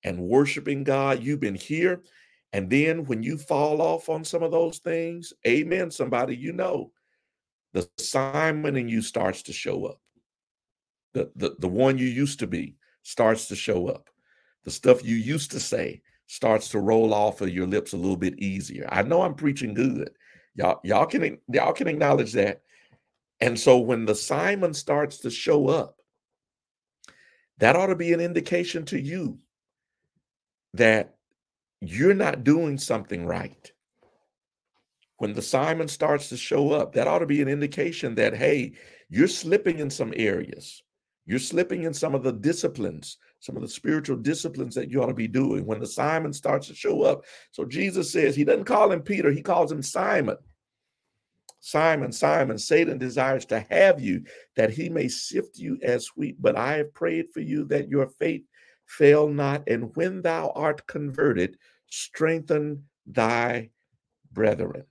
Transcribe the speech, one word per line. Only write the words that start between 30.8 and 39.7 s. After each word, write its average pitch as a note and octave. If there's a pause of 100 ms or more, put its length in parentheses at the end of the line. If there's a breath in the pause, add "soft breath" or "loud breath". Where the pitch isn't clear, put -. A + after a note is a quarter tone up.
you're C3+
not D3
doing D3+
something A2
right. - (1500)
When G#2
the A2+
Simon D#3+
starts D3
to C3
show C#3+
up, D3
that A#2+
ought E3
to E3
be C#3+
an C3+
indication C#3+
that, A2
hey, C3+ (360 loud breath)
you're C3+
slipping F3